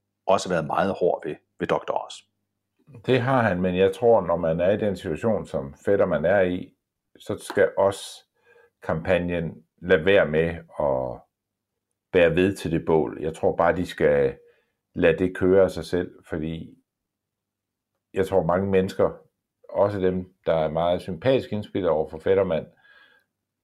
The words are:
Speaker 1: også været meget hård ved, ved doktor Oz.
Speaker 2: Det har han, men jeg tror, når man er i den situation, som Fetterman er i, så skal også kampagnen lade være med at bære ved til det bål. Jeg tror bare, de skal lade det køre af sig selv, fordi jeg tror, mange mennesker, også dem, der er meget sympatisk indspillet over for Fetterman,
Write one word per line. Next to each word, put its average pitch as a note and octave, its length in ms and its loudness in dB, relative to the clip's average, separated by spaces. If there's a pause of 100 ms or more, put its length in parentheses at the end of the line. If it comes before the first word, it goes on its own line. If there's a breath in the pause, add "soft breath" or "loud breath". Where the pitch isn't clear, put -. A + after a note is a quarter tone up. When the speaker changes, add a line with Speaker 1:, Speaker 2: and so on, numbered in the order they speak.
(260)
Speaker 1:
også G2 220 2
været E2+ 180 -2
meget F#2 340 0
hård - 260 0
ved, D2+ 80 -8 (260)
ved F2+ 60 -4
doktor - 400 -4
Oz. - 80 -16 (920)
Speaker 2:
Det B2 140 4
har B2+ 220 2
han, F#2 180 0
men F2+ 160 0
jeg F#2+ 180 4
tror, A2+ 320 4
når E2+ 100 0
man E2 240 0
er F2+ 100 2
i G#2 60 2
den G2+ 200 -2
situation, E2+ 500 -4
som C#2+ 280 -8 (100)
Fetterman F#2 400 2
er G2 160 2
i, F2+ 340 -4 (440)
så G2+ 200 -10
skal - 400 0
også - 460 -2 (580 soft breath)
kampagnen F2 720 -2 (300)
lade F2 220 4
være F#2+ 240 6
med D#2 180 2 (340)
at B1+ 400 -2 (920)
bære E2+ 220 4
ved F#2+ 220 2
til E2 160 -6
det E2 140 -2
bål. D#2 340 0
Jeg D#2 140 -6
tror F2 220 -2
bare, E2+ 200 2
de F2+ 100 -4
skal C#2+ 500 0 (580 soft breath)
lade E2+ 240 2
det F#2 180 -2
køre F#2+ 280 4
af F#2 60 0
sig E2 140 -10
selv, - 260 -4 (180)
fordi E2 500 -8 (1400)
jeg F#2+ 120 2
tror, F#2+ 160 2
mange F2+ 280 0
mennesker, F#2+ 400 2 (580)
også G2+ 320 0
dem, F#2 320 -2 (140)
der E2 80 0
er D#2 160 0
meget E2+ 320 -2
sympatisk A2+ 500 -2
indspillet G#2 380 -4
over D2+ 180 -2
for D#2 100 -14
Fetterman, F#2 480 0 (960 soft breath)